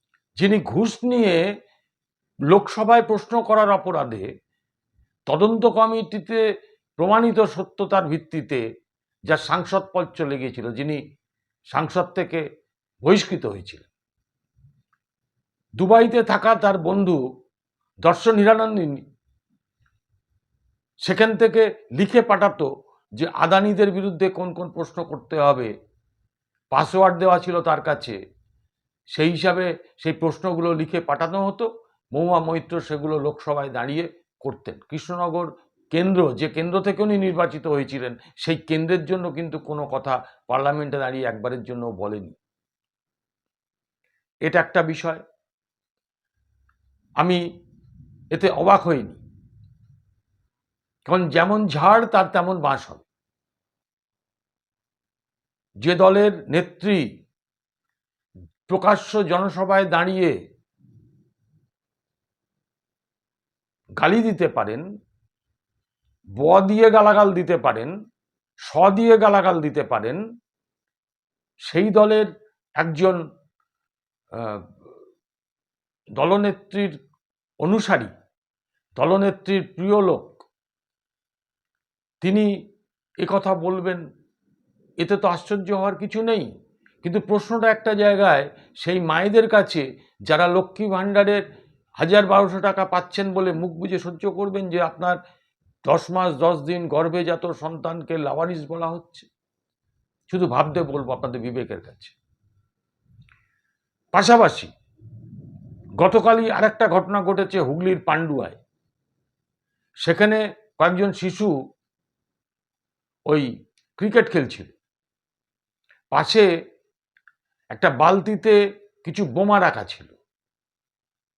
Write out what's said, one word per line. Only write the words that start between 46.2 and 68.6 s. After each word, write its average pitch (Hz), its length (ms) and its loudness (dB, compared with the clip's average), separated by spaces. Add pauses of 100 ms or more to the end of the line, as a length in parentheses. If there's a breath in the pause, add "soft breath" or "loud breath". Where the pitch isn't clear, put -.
আমি 175 240 0 (920)
এতে - 200 -2
অবাক 190 380 2
হইনি, 135 280 -4 (1900)
কারণ 175 240 0
যেমন 196 380 2
ঝাড় 185 380 4
তার 202 240 2
তেমন 180 320 -2
বাস 139 300 -4
হবে। 76 120 -20 (2750)
যে 135 200 0
দলের 190 540 4
নেত্রী 175 760 -2 (1400)
প্রকাশ্য 190 600 0
জনসভায় 185 580 0
দাঁড়িয়ে 180 460 0 (3500)
গালি 190 320 2
দিতে 185 240 -2
পারেন, 131 500 -6 (1300)
ব 147 380 4
দিয়ে 220 240 6
গালাগাল 208 420 6
দিতে 175 240 0
পারেন, 143 480 -4 (520)
স - 120 -18 (260)